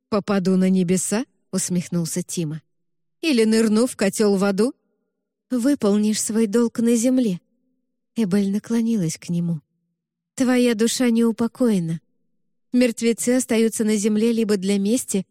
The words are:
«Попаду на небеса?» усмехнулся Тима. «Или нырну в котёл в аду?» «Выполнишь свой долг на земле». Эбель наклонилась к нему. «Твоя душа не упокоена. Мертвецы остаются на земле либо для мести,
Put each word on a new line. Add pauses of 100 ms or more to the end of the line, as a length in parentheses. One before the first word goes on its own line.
«Попаду
на
небеса?» (240)
усмехнулся
Тима. (580)
«Или
нырну
в
котёл
в
аду?» (760)
«Выполнишь
свой
долг
на
земле». (760)
Эбель
наклонилась
к
нему. (720)
«Твоя
душа
не
упокоена. (720)
Мертвецы
остаются
на
земле
либо
для
мести,